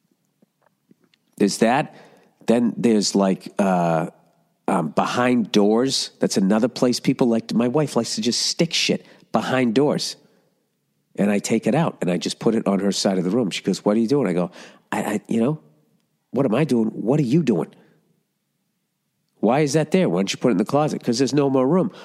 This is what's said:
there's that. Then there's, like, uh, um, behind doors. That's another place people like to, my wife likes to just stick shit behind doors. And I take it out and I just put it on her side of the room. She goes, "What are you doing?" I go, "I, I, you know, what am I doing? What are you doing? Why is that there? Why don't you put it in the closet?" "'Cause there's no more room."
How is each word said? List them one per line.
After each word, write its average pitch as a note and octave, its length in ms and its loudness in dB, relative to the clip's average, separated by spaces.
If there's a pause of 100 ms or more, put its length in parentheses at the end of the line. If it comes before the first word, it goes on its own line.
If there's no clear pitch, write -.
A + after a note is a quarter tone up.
(1400)
there's - 220 0
that. B2 380 0 (500)
Then A#2 320 2
there's, G#2+ 380 2
like, F#2+ 440 0
uh, E2+ 520 0 (560)
um, F2+ 220 -2
behind B2 640 0
doors. A2 680 0
That's - 180 0
another G#2+ 320 2
place B2 320 -2
people C3+ 260 0
like A2+ 200 0
to, - 80 -4
my A#2 120 2
wife C3+ 300 -2
likes A#2 180 -4
to A2 60 -6
just A2+ 220 -2
stick - 300 -2
shit - 320 -2 (280)
behind A#2+ 420 0
doors. C#3 400 0 (1000)
And G2+ 140 0
I G2+ 100 0
take - 280 -2
it A2 80 2
out D#3 240 0
and E2+ 100 -2
I F2 80 0
just - 220 -6
put A2+ 160 0
it A2+ 100 -2
on G2 140 0
her G2 120 0
side F#2+ 260 0
of F2 80 -2
the F#2 40 -2
room. A2 200 0
She - 140 -8
goes, F#2+ 200 -4
"What G#2+ 140 2
are - 20 0
you A2+ 80 0
doing?" C3+ 200 0
I F2+ 60 0
go, F2 180 -2 (400)
"I, - 120 -4
I, G#2+ 240 -4
you A2+ 140 0
know, D3 180 0 (720)
what C3+ 140 0
am G#2+ 100 0
I D3 80 2
doing? A#2+ 240 2
What A#2+ 320 -2
are D3+ 40 2
you C#3+ 200 2
doing? G2 300 0 (1700)
Why C3+ 200 2
is C#3+ 140 0
that D#3 180 0
there? F#3 160 2
Why F2 120 0
don't G2 120 -2
you - 60 -8
put - 120 2
it - 20 2
in F2+ 60 2
the G#2 80 2
closet?" C#3+ 380 -2
"'Cause A#2 140 -2
there's B2+ 160 0
no C#3 160 2
more C3 180 2
room." D#3+ 240 2 (140)